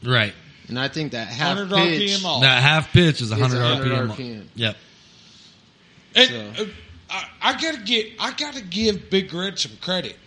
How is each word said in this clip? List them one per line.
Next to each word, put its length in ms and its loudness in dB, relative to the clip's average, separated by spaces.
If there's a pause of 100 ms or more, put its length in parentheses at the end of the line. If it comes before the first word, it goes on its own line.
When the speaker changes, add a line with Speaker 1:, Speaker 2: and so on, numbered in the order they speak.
Speaker 1:
Right. 280 2 (360)
Speaker 2:
And 100 -6
I 80 -2
think 260 -4
that 140 -6
half 320 0
Speaker 3:
Hundred 160 -4
Speaker 2:
pitch, 60 4
Speaker 3:
R 60 4 (120)
P 160 0
M 120 -2
off. 160 0
Speaker 1:
That 200 6
half 300 4
pitch 280 6
is 120 -2
Speaker 2:
It's 80 0
Speaker 1:
a 20 4
hundred 200 2
Speaker 2:
a 40 2
hundred 260 0
Speaker 1:
R 120 0
P 0 -
M. 60 -2
Speaker 2:
R 60 -8
P 180 -8
M. 200 -14
Speaker 1:
Yep. 220 -2 (1400)
Speaker 3:
And, 140 6 (280)
Speaker 2:
So. 60 -4
Speaker 3:
uh, 40 -6 (440)
I, 140 -6 (180)
I 180 0
gotta 220 -4
get, 380 -2
I 120 -4
gotta 300 -10
give 480 -2
Big 240 0
Red 240 -6
some 220 -6
credit. 360 -6 (100)